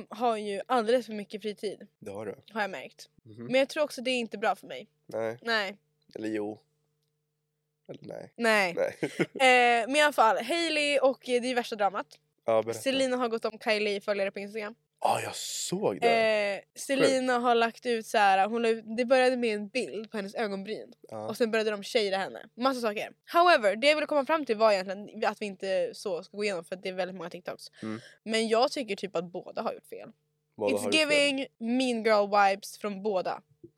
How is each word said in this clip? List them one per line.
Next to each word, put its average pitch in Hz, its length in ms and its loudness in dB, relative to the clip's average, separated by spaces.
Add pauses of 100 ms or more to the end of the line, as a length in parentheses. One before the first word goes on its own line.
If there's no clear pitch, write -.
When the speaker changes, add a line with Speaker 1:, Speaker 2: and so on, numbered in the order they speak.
Speaker 1:
har 226 280 -2
ju 202 300 -6
alldeles 240 380 2
för 220 80 -12
mycket 208 280 -10
fritid. 202 460 -8 (120)
Speaker 2:
Det 202 120 -12
har 139 140 -8
du. 202 100 -8 (180)
Speaker 1:
Har 220 80 -2
jag 196 80 -2
märkt. 135 400 -14 (160)
Speaker 2:
Mhm. 113 200 -16
Speaker 1:
Men 226 100 -2
jag 269 140 4
tror 311 140 0
också 269 180 -6
det 240 100 -2
är 254 80 0
inte 226 180 -8
bra 202 180 0
för - 120 -20
mig. 139 200 -12 (180)
Speaker 2:
Nej. 113 360 -4
Speaker 1:
Nej. 208 360 -2 (380)
Speaker 2:
Eller - 140 -6
jo. 107 300 -4 (1300)
Eller - 180 -16
nej. - 280 -12
Speaker 1:
Nej. 214 420 4
Speaker 2:
Nej. - 240 0
<laughs> 247 800 4
Speaker 1:
Eh, 214 60 -4
men 262 80 -2
i 302 60 4
alla 294 120 4
fall, 220 300 6
Hailey 302 560 0
och, 262 300 0
eh, 247 120 2
det 247 100 -2
är 247 40 0
värsta 240 200 -4
dramat. 202 320 -2 (380)
Speaker 2:
Ja, 113 180 4
berätta. 113 160 -6
Speaker 1:
Selena 262 380 0
har 247 100 0
gått 226 180 -4
om 220 180 -4
Kylie 208 380 0
följare 202 300 -2
på 208 80 -10
Instagram. 208 360 -10 (280)
Speaker 2:
Ja, 113 200 2
jag 110 120 -8
såg - 680 -4
det. 220 540 2
Speaker 1:
Eh, 175 60 -10 (140)
Selena 262 580 2
Speaker 2:
Sjukt. 240 100 0
Speaker 1:
har 247 120 4
lagt 226 300 0
ut 233 220 -2
så - 100 0
här, 196 300 6
hon 233 140 -2
la 233 80 2
ut, 226 140 0 (140)
det 247 80 2
började 254 320 4
med 233 180 0
en 208 120 -6
bild 202 440 -6
på 226 60 -6
hennes 202 180 -6
ögonbryn. 196 580 -6 (160)
Speaker 2:
Ja. - 180 -8
Speaker 1:
Och 220 100 -6
sen 226 140 0
började 220 200 0
de 202 120 -6
shada 202 340 0
henne. 147 280 -6 (120)
Massa 254 240 0
saker. 208 280 -4 (240)
However, 311 420 6
det 226 120 2
jag 302 80 6
ville 302 120 -2
komma 285 180 0
fram 311 200 0
till 220 120 -2
var 220 140 6
egentligen 196 600 -4
att 202 100 -10
vi 214 40 -6
inte 190 480 -2
så 185 300 -6
ska - 140 -18
gå 208 60 -4
igenom 190 220 -2
för - 100 -8
att 185 80 -18
det 190 60 -4
är 185 40 -8
väldigt 185 240 -6
många 165 120 -8
TikToks. - 420 -12 (120)
Speaker 2:
Mm. 110 180 -8 (220)
Speaker 1:
Men 220 240 -2
jag 226 240 2
tycker 220 240 -6
typ 190 200 -8
att 170 100 -4
båda 175 360 -10
har 220 120 -4
gjort - 160 -18
fel. 95 200 -16 (480)
Speaker 2:
Båda 104 180 2
Speaker 1:
It's - 40 -2
Speaker 2:
har 104 60 -6
gjort 101 100 0
fel. 302 160 2
Speaker 1:
giving 285 360 0 (100)
mean 240 460 -2
girl 202 460 4
vibes 196 280 -6
från 196 260 -8
båda. 185 380 -2 (360)